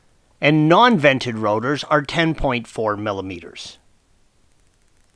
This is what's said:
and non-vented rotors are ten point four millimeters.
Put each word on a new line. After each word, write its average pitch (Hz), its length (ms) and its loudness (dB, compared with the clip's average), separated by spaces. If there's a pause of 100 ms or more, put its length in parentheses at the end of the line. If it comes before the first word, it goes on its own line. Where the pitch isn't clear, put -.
(420)
and 151 260 4
non-vented 156 720 4
rotors 110 460 -2
are 151 180 0
ten 160 320 -2
point 123 320 -4
four 107 320 -4
millimeters. 95 800 -10 (1400)